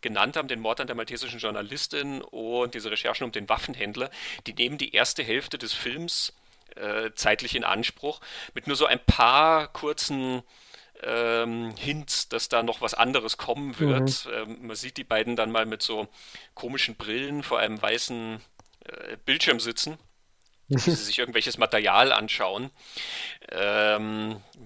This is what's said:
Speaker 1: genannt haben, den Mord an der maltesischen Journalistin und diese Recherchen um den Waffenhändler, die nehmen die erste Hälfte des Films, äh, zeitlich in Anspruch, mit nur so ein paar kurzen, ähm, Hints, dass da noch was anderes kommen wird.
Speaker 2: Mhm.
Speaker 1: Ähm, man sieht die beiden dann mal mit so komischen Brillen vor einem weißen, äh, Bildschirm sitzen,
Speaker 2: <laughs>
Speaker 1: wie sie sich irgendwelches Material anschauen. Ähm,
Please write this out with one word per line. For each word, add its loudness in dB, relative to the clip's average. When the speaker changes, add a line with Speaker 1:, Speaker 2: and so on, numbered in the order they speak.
Speaker 1:
genannt 0
haben, -2
den -4
Mord 0
an -4
der -6
maltesischen -8
Journalistin -4
und -4
diese -6
Recherchen 0
um -6
den -6
Waffenhändler, -2
die -8
nehmen 0
die -4
erste 4
Hälfte -2
des -6
Films, -4
äh, -4
zeitlich 2
in -2
Anspruch, -2
mit -10
nur 0
so 4
ein 4
paar 8
kurzen, -2
ähm, 0
Hints, -4
dass -2
da 4
noch -2
was 0
anderes 0
kommen -4
wird. 4
Speaker 2:
Mhm. -2
Speaker 1:
Ähm, -6
man -8
sieht -8
die -8
beiden 0
dann 2
mal 2
mit -6
so -2
komischen -4
Brillen -4
vor 0
einem 2
weißen, -2
äh, -12
Bildschirm 2
sitzen, -4
Speaker 2:
<laughs> 2
Speaker 1:
wie 4
sie 2
sich -2
irgendwelches 0
Material 6
anschauen. 0
Ähm, 2